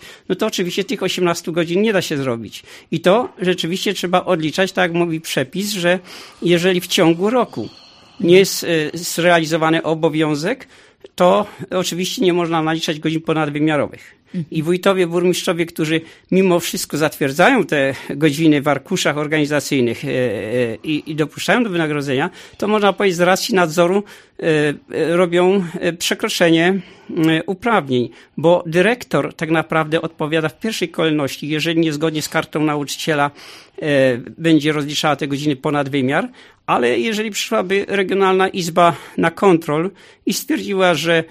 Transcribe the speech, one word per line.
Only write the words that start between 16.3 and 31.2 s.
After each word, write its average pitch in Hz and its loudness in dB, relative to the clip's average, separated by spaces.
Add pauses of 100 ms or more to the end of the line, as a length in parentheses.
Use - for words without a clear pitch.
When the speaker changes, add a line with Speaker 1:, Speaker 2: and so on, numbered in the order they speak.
Speaker 1:
mimo 180 4
wszystko - -6
zatwierdzają 160 2
te 135 0 (140)
godziny 151 2
w 147 -2
arkuszach 147 0
organizacyjnych, 147 0
e, - -4
e, 117 -2
i, 156 -6
i 156 -6
dopuszczają 175 0
do 226 -4
wynagrodzenia, 151 -2 (280)
to 208 -4
można 202 2
powiedzieć 190 0
z 175 2
racji 185 2
nadzoru, 175 2 (360)
e, - -10
e, 156 0
robią, 180 4 (140)
e, 170 -2
przekroczenie, 180 2 (480)
e, 160 2
uprawnień, 156 0 (280)
bo 170 4
dyrektor 170 0
tak 160 -4
naprawdę 160 0
odpowiada 160 -2
w - -20
pierwszej 220 -6
kolejności, 151 -2